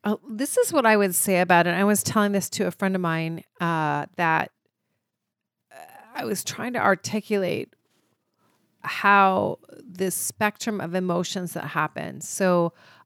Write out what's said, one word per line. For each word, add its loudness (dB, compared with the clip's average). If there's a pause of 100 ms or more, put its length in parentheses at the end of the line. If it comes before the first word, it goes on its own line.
uh, 0 (120)
this -6
is 2
what 2
I 6
would 2
say 2
about 4
it. 2
I 2
was 4
telling 2
this -2
to -2
a 0
friend -2
of -2
mine, -4 (180)
uh, -2 (100)
that, 0 (1200)
uh, -20 (400)
I -6
was -2
trying -6
to -2
articulate 0 (1080)
how 2 (240)
this -4
spectrum -4
of -6
emotions -4
that -8
happens. -6
So 2 (340)